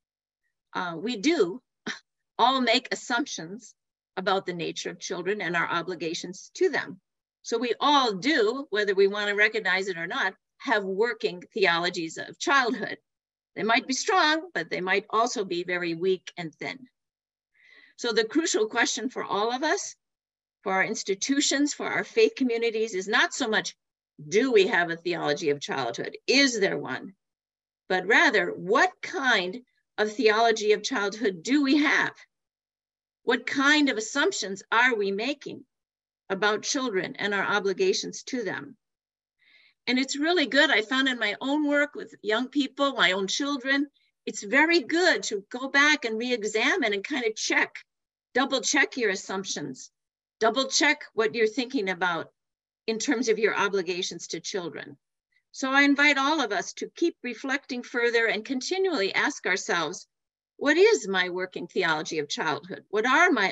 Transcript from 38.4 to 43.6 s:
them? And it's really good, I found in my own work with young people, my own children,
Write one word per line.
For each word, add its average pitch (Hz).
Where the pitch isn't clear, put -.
them? -
And 254
it's 269
really 311
good, 277
I 214
found 262
in 247
my 208
own 285
work 285
with -
young 220
people, 277
my 185
own 190
children, 277